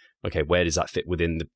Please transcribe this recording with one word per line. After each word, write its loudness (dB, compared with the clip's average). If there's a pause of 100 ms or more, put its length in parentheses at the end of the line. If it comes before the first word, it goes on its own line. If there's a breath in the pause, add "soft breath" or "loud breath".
(260 soft breath)
"Okay, 0
where 4
does 0
that 0
fit -4
within 0
the, -6